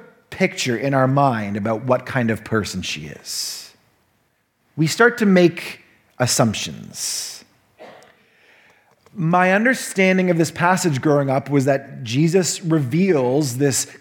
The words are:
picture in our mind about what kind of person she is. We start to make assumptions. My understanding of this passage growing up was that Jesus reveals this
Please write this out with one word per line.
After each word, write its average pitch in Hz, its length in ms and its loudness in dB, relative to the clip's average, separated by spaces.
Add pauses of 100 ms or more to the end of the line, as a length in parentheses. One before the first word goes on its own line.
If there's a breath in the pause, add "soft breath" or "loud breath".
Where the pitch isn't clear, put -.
(340)
picture 175 420 -2
in 139 200 -2
our 131 120 4
mind 123 480 0
about 110 280 -4
what 127 240 0
kind 120 240 -2
of 104 120 -4
person 98 380 -4
she 78 240 -10
is. - 680 -12 (1040)
We 156 120 2
start 233 320 2
to 214 80 2
make 180 540 2 (360)
assumptions. - 1300 -4 (1700 loud breath)
My 180 400 2
understanding 190 760 2
of 165 80 2
this 160 100 2
passage 170 520 0
growing 143 280 2
up 135 220 -2
was 139 140 2
that 139 380 -2
Jesus 160 600 0
reveals 147 960 0
this 139 280 0 (160 loud breath)